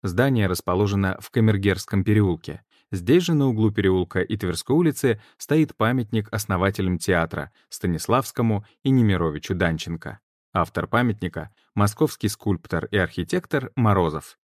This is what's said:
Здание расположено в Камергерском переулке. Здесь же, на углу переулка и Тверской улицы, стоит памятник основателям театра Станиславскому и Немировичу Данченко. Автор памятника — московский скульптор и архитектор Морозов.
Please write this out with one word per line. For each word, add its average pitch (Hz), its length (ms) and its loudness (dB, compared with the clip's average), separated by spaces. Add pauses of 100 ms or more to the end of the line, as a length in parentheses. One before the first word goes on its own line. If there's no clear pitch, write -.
Здание 110 460 0
расположено 95 720 0
в - 100 -18
Камергерском 101 720 0
переулке. 95 580 0 (280)
Здесь 104 320 2
же, 170 120 0
на 143 120 2
углу 110 240 2
переулка 95 500 0
и 107 160 -2
Тверской 95 380 -4
улицы, 143 460 0 (160)
стоит 151 400 0
памятник 113 560 0
основателям 95 680 0
театра 82 540 -2 (160)
Станиславскому 107 1000 -2 (160)
и 135 80 0
Немировичу 92 640 2
Данченко. 82 640 -4 (340)
Автор - 360 -2
памятника — 104 680 -2 (220)
московский 104 500 0
скульптор 92 600 -4
и - 100 -4
архитектор 113 800 -4
Морозов. 92 600 0 (100)